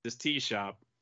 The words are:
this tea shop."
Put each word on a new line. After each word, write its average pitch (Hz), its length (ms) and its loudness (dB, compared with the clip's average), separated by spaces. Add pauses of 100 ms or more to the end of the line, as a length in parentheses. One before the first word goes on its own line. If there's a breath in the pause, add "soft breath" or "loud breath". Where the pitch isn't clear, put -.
this 117 100 -2
tea 147 260 2
shop." 101 380 -2 (240)